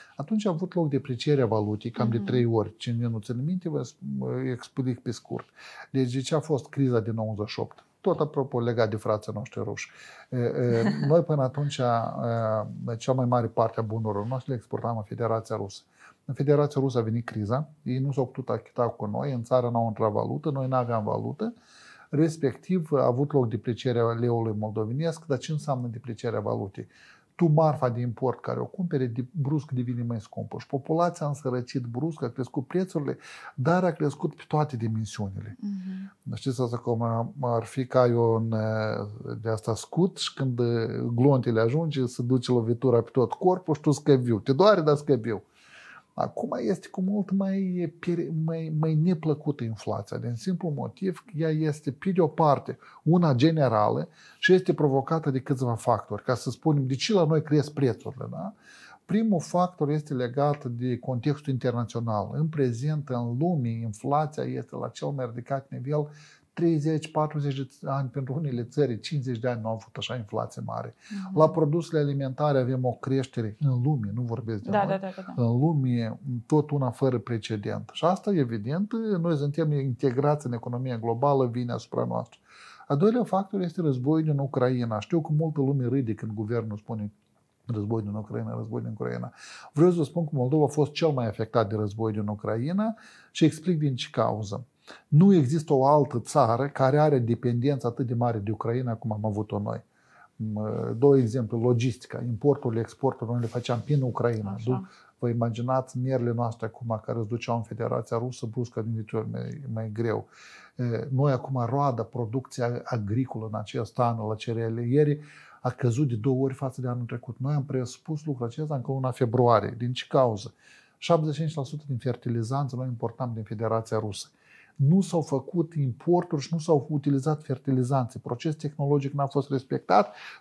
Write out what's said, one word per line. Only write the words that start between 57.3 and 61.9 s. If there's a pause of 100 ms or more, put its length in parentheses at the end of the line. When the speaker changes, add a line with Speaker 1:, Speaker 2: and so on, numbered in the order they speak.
Speaker 1:
cresc
prețurile,
da? (520)
Primul
factor
este
legat
de
contextul
internațional.